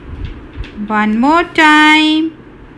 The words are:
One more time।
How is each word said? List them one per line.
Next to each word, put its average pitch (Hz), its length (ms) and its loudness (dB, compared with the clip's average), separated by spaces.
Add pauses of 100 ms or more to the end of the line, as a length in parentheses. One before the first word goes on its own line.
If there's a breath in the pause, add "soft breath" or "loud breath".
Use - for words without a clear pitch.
(920)
One 214 340 -2
more 320 180 2 (160)
time। 311 680 4 (500)